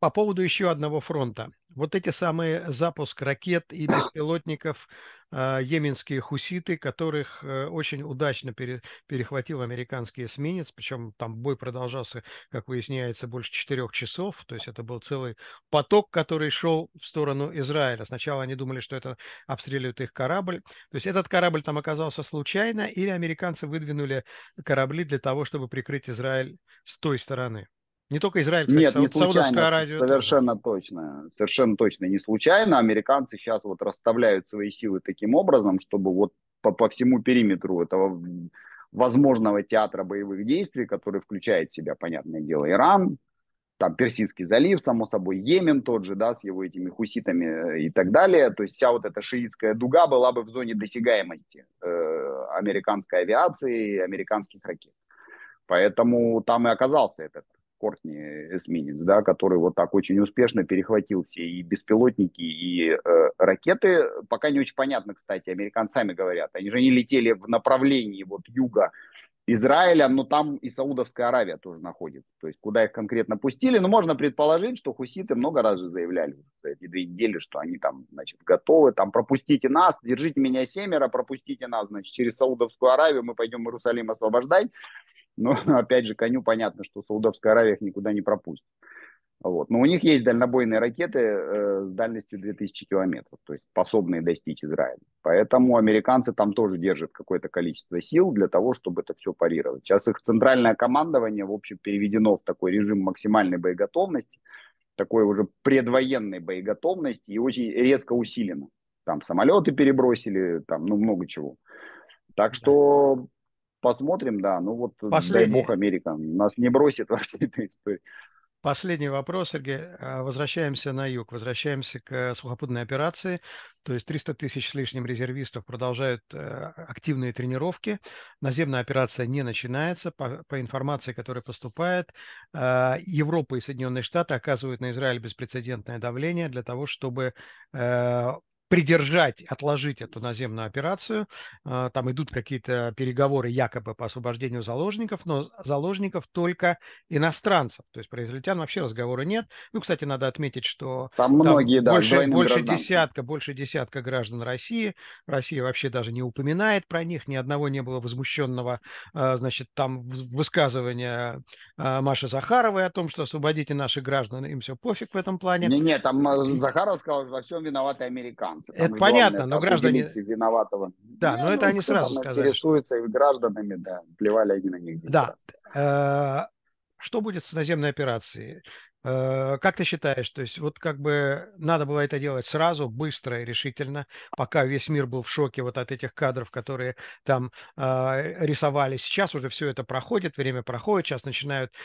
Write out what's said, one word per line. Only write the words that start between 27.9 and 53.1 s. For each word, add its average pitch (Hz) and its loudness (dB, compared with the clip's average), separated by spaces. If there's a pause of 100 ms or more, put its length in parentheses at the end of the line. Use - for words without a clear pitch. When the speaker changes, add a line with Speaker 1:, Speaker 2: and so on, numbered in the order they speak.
Speaker 1:
Не 147 -2
только 190 0
Израиль, 165 2
кстати, 139 6
Speaker 2:
Нет, 143 6
не 139 6
Speaker 1:
Сау-, - 4
Саудовская 156 4
Speaker 2:
случайно, 139 4
с-, 160 6
Speaker 1:
Аравия 156 0
тоже. 127 2
Speaker 2:
совершенно 131 4
точно, 82 -6
совершенно 110 2
точно 98 2
не 95 2
случайно. 165 4
Американцы 113 2
щас 113 -4
вот 95 -8
расставляют 110 2
свои 104 -6
силы 98 -4
таким 107 0
образом, 117 4
чтобы 95 -2
вот 98 2 (280)
по, 107 4
по 110 2
всему 123 2
периметру 101 2
этого 92 0 (680)
возможного 117 4
театра 104 0
боевых 98 -6
действий, 131 -2
который 101 -4
включает 92 -2
в - -20
себя, 78 -8
понятное 80 -8
дело, 76 0
Иран, 175 4 (600)
там 87 0
Персидский 110 -2
залив, 143 4
само 117 -2
собой, 95 -2
Йемен 147 2
тот 113 -2
же, 95 -6
да, 113 0
с - -18
его 95 -6
этими 90 -8
хуситами, 101 -2 (320)
э, 80 -2
и 82 -2
так 92 2
далее. 156 6
То 104 -4
есть 95 -8
вся 127 4
вот 120 0
эта 104 -8
шиитская 110 -2
дуга 131 4
была 127 4
бы 120 -2
в 107 -12
зоне 117 -6
досягаемости, 101 -2 (200)
э, 87 -4 (680)
американской 98 0